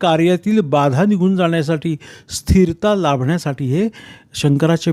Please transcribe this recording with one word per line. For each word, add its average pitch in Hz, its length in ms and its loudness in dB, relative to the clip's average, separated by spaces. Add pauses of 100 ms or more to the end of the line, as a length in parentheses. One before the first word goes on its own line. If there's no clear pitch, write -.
कार्यातील 180 600 0
बाधा 143 440 2
निघून 190 320 0
जाण्यासाठी, 165 600 -2 (340)
स्थिरता 190 640 0
लाभण्यासाठी 143 720 -2
हे 160 240 -2 (460)
शंकराच्या 156 580 0